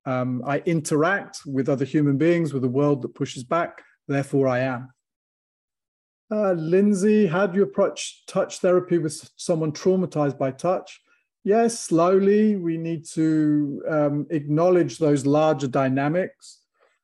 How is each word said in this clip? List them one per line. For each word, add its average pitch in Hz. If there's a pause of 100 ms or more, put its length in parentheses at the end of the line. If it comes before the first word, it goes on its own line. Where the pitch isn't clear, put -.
Um, 127
I 143
interact 165
with 135
other 139
human 143
beings, 165
with 127
a 127
world 139
that 123
pushes 131
back. 165 (240)
Therefore, 139
I 123
am. 127 (1400)
Uh, 214
Lindsay, 196
how 185
do 175
you 196
approach -
touch -
therapy 180
with 156
s-, -
someone 160
traumatized 151
by 131
touch? - (440)
Yes, 226
slowly. 196
We 165
need 165
to, 151
um, 147
acknowledge 156
those 147
larger 147
dynamics. 139 (400)